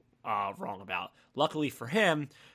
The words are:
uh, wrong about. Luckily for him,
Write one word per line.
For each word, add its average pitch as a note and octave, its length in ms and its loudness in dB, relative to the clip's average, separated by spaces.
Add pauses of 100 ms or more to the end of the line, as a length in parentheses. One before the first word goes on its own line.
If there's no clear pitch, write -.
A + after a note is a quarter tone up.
(240)
uh, G2+ 340 0
wrong G#2 220 -6
about. F#2 300 -6 (240)
Luckily D3+ 340 2
for A#2+ 180 -8
him, D#3 440 2 (240)